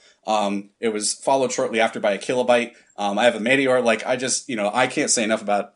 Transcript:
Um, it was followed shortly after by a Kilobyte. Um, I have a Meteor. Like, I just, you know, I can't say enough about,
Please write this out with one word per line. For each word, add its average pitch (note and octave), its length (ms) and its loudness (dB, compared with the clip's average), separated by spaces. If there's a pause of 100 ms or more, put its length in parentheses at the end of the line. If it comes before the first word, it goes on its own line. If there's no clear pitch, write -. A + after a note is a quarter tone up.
(260)
Um, G2+ 420 0 (120)
it A2+ 100 0
was G#2 240 -4
followed C3+ 360 0
shortly A2+ 300 -2
after A2+ 180 0
by G#2 140 0
a F#2+ 60 -4
Kilobyte. B2 540 0 (260)
Um, G2+ 200 -2
I A2+ 60 4
have A#2 100 6
a A2 60 -6
Meteor. B2+ 400 2
Like, A2+ 260 2
I B2+ 100 0
just, C3 320 -4
you C#3 80 -6
know, G2+ 160 -2
I B2+ 140 2
can't C3+ 240 -2
say A#2 140 0
enough G#2+ 160 0
about, G2+ 360 -2